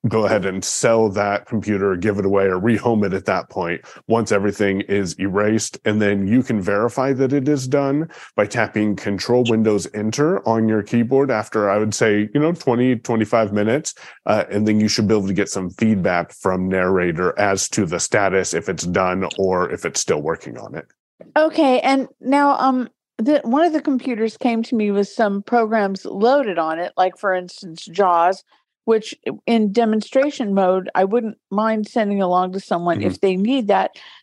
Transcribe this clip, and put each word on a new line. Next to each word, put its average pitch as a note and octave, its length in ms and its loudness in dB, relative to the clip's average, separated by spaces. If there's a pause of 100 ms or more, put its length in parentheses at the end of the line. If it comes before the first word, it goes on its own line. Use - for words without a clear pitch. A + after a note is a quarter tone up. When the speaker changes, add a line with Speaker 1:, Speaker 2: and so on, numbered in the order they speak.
Speaker 1:
go A2 160 2
ahead G2+ 200 2
and F#2+ 200 -4
sell A2+ 420 2
that G2+ 380 -2
computer, G2+ 500 -2
give G2+ 240 -2
it G2 60 -2
away, G2 180 2
or F#2 160 0
rehome A2 460 2
it F#2 80 -2
at F#2+ 100 -4
that F#2 260 -2
point F2 300 -6 (300)
once A2 240 2
everything G2+ 480 0
is G2 360 -2
erased. G#2 680 0
And G#2+ 160 2
then G2+ 260 2
you B2 160 4
can G#2+ 180 -2
verify A2+ 520 0
that B2+ 180 0
it C#3 160 0
is C3 220 0
done C#3+ 400 0 (260)
by G#2 100 2
tapping G#2+ 520 0
Control A#2 500 0
Windows A2 460 2
Enter C#3+ 520 -2
on A2+ 220 2
your A2 160 0
keyboard B2+ 480 2
after, G#2+ 380 0
I G2+ 80 2
would G#2+ 160 0
say, G#2+ 400 2
you D3 80 2
know, D#3+ 100 2
twenty, B2 460 0
twenty-five A2+ 560 0
minutes. A2 400 0 (320)
Uh, G#2+ 240 2
and G#2+ 180 0
then G#2+ 140 4
you G#2+ 80 2
should G#2+ 180 0
be A2 80 4
able G2 120 0
to G2 60 -2
get F#2+ 140 0
some F#2 220 -6
feedback F#2 640 0
from F#2 340 -2
narrator F2+ 720 0
as G2 300 0
to G#2 160 0
the E2+ 160 -4
status, F#2+ 520 0
if E2 140 -4
it's F2+ 160 -6
done F#2 400 0 (140)
or F#2 340 0
if E2+ 140 -8
it's - 160 -4
still D2+ 200 -2
working D2 360 -6
on G#1+ 180 -14
it. E2 100 -12 (520)
Speaker 2:
Okay. D4+ 420 2
And C4+ 300 0 (100)
now, C#4+ 400 2
um, B3+ 300 0 (300)
the, C4+ 260 2
one C4 180 2
of F4 80 2
the D#4 100 -2
computers A#3+ 540 -2
came A3+ 280 -2
to A#3 120 -4
me G#3 160 0
with G3 160 0
some G3+ 340 -2
programs G#3+ 640 0
loaded A3 540 0
on D#3+ 200 -2
it, F3 200 -6
like, F3+ 200 0
for G3 160 -2
instance, F3+ 520 -10
jaws, F3+ 580 2 (420)
which A3 300 0 (300)
in G#3+ 260 2
demonstration A3+ 840 0
mode, F#3+ 400 2
I F#3+ 120 4
wouldn't A3 320 -2 (120)
mind G#3+ 380 -2
sending G3+ 340 0
along F#3 300 0
to F#3+ 80 -6
someone F3 380 -2
Speaker 1:
Mm-hmm. - 100 -2
Speaker 2:
if - 140 -4
they F#3+ 160 2
need A3 320 0
that. F#3+ 260 0 (280)